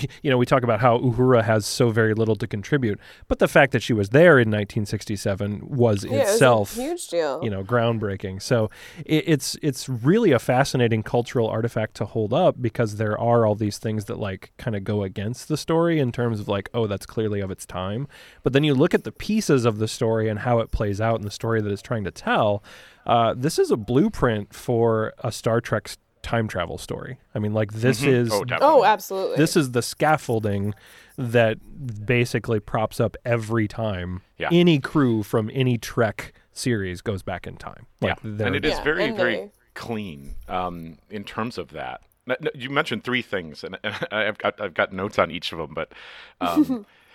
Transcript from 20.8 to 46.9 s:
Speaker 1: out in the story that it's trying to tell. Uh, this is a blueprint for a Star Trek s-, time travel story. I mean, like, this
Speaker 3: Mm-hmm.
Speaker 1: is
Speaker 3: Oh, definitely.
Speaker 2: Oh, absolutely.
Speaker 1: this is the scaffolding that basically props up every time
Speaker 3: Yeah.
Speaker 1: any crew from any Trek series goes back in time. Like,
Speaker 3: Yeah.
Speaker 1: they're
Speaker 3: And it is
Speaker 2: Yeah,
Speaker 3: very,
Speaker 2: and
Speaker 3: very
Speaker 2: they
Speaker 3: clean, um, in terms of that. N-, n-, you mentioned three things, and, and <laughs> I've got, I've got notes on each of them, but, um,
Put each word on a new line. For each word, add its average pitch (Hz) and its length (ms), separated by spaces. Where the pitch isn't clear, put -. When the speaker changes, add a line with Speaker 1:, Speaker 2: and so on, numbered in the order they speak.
Speaker 1:
out 113 180
in 101 60
the 104 80
story 113 280
that 104 120
it's 98 100
trying 113 220
to 85 80
tell. 117 500
Uh, 117 320
this 131 220
is 370 140
a 185 40
blueprint 120 800
for 113 580
a 117 80
Star 117 280
Trek - 280
s-, - 80
time 117 240
travel 85 320
story. - 400
I 107 60
mean, 107 140
like, 107 180
this 113 280
Speaker 3:
Mm-hmm. 139 100
Speaker 1:
is 120 220
Speaker 3:
Oh, 101 120
definitely. 269 320
Speaker 2:
Oh, 226 80
absolutely. 196 540
Speaker 1:
this 160 180
is 139 160
the 120 100
scaffolding 110 920
that 117 420
basically 120 540
props - 400
up 110 240
every 113 420
time 92 560
Speaker 3:
Yeah. - 160
Speaker 1:
any 175 260
crew 123 460
from 110 280
any 127 260
Trek - 540
series 95 480
goes 98 240
back 87 220
in 90 100
time. - 300
Like, - 220
Speaker 3:
Yeah. 110 140
Speaker 1:
they're 107 100
Speaker 3:
And 123 100
it - 80
is 156 80
Speaker 2:
Yeah, - 120
Speaker 3:
very, 165 220
Speaker 2:
and 220 100
Speaker 3:
very 175 200
Speaker 2:
they 208 140
Speaker 3:
clean, 87 600
um, 87 500
in 104 160
terms 117 320
of 85 140
that. 65 320
N-, 127 140
n-, 156 120
you 127 140
mentioned 139 360
three 123 180
things, 82 420
and, 92 200
and 107 100
<laughs> - 160
I've 107 280
got, - 220
I've 95 140
got - 180
notes 95 280
on 87 100
each 80 220
of 85 60
them, 76 140
but, 78 200
um, 214 440